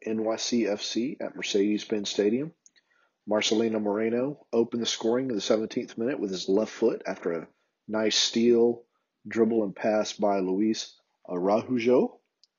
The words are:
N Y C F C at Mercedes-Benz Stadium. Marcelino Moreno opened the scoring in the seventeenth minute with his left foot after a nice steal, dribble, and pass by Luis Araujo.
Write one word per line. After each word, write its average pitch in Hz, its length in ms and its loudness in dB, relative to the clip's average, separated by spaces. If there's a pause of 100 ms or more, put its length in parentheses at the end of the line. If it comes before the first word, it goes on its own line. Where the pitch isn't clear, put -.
N 110 180 -2
Y 110 140 -2
C 117 300 0
F 104 160 -2
C 127 360 -4
at - 160 -8
Mercedes-Benz 104 760 -2
Stadium. 120 420 0 (760)
Marcelino 107 540 0
Moreno 113 720 -2
opened 117 300 0
the 110 40 -4
scoring 123 440 0
in 120 40 -2
the 98 60 -2
seventeenth 110 560 -2
minute 120 240 -2
with 98 100 -2
his 90 160 -8
left 104 240 2
foot - 360 0
after 95 260 -4
a 80 160 -6 (400)
nice 107 280 0
steal, 117 640 4 (440)
dribble, 110 360 2
and 98 120 -4
pass 107 380 0
by 101 280 0
Luis 98 540 -2 (320)
Araujo. 117 920 2 (380)